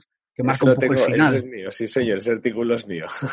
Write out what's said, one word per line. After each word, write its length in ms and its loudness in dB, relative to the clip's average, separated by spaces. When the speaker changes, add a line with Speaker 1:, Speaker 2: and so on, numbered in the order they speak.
Speaker 1:
que 120 -4
marca 140 0
Speaker 2:
Ese 60 0
Speaker 1:
un 60 8
Speaker 2:
lo 60 6
Speaker 1:
poco 160 0
el 60 2
Speaker 2:
tengo, 60 4
Speaker 1:
final. 300 4
Speaker 2:
ese 100 -2
es 80 -14
mío, 200 -10
sí 160 -6
señor, 300 0
ese 120 -4
artículo 460 -2
es 100 -10
mío. 200 -8